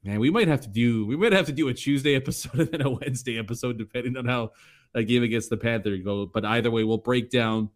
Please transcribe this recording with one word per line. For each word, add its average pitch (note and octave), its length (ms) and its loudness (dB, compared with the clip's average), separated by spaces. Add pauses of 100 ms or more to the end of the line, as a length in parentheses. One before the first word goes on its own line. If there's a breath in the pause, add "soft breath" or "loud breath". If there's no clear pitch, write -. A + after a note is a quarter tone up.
Man, G2+ 140 -4
we B2+ 120 4
might G#3 180 4
have C#3+ 140 2
to A2+ 60 -14
do, A2+ 380 2
we A#2+ 100 -2
might G#3+ 160 2
have F#3 140 4
to D3+ 60 -4
do C#3+ 160 0
a B2 60 -2
Tuesday C#3 420 2
episode - 380 -4
<laughs> C3 40 0
and E3 120 2
then D3+ 120 -4
a C3+ 80 0
Wednesday B2 480 -4
episode, A#2 400 -4
depending B2 380 -6
on B2 100 -6
how A#2+ 240 -2 (420 soft breath)
that A#2 120 0
game A#2+ 180 4
against A2+ 280 0
the A2+ 60 0
Panthers G#2+ 480 -2
go. G2+ 220 -2
But G#2+ 180 -4
either A#2 260 2
way, A2+ 140 2
we'll A2 140 2
break B2 320 0
down A2+ 460 0